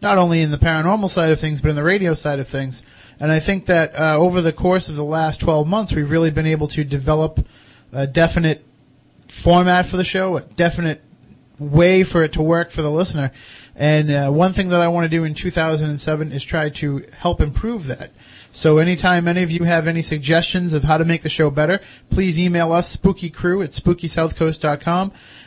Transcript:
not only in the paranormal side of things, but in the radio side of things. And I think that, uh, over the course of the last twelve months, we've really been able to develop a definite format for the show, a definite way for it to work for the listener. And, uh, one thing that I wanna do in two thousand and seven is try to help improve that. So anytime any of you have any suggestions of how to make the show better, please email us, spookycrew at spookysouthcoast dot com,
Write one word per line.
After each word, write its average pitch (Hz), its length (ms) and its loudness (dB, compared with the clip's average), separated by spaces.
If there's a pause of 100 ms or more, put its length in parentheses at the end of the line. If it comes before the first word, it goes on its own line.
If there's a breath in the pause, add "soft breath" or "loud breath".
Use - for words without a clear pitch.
not 208 180 2
only 170 220 2
in 156 100 0
the 147 60 -2
paranormal 170 540 2
side 165 200 0
of 156 100 2
things, 151 200 -4
but 151 80 0
in 151 80 0
the 147 80 -4
radio 180 300 2
side 147 240 -4
of 135 100 -8
things. 135 340 -8 (380 loud breath)
And 151 100 0
I 156 100 2
think 190 260 -2
that, 165 320 0
uh, 156 180 2
over 180 240 2
the 165 120 0
course 180 360 0
of 151 80 -10
the 147 80 -6
last 156 360 -4
twelve 151 280 0
months, 202 240 -2
we've 147 180 -2
really 165 200 2
been 156 160 -2
able 151 220 -2
to 147 160 -4
develop 147 640 -2 (460 soft breath)
a 135 140 -4
definite 165 580 2 (640)
format 180 580 4
for 180 120 -6
the 180 60 0
show, 185 340 -2
a - 20 -6
definite 170 600 -2 (560)
way 170 440 4
for 175 200 0
it 156 100 -2
to - 100 -2
work 170 280 0
for 165 120 -6
the 151 80 -2
listener. 151 400 -2 (440 loud breath)
And, 151 360 2
uh, 143 200 0
one 175 220 2
thing 185 160 -2
that 175 120 4
I 170 80 4
wanna 170 200 0
do 165 160 0
in 156 100 -4
two 180 160 -6
thousand 160 400 -2
and 147 100 -6
seven 156 320 -4
is 139 120 -8
try 156 260 -2
to 143 340 -6 (120)
help 175 240 -2
improve 185 460 -2
that. - 240 -10 (400 loud breath)
So 156 280 4
anytime 175 500 2
any 175 140 0
of 170 80 -2
you 170 140 -2
have 165 220 2
any 165 160 -2
suggestions 160 680 -2
of 151 100 0
how 156 140 2
to 165 80 2
make 165 180 0
the 156 60 -6
show 151 220 0
better, 156 300 0 (300 loud breath)
please 185 300 0
email 170 320 0
us, 175 240 0
spookycrew 180 680 -2
at 151 80 -6
spookysouthcoast 160 880 -2
dot 147 200 -2
com, 185 320 -2 (340 loud breath)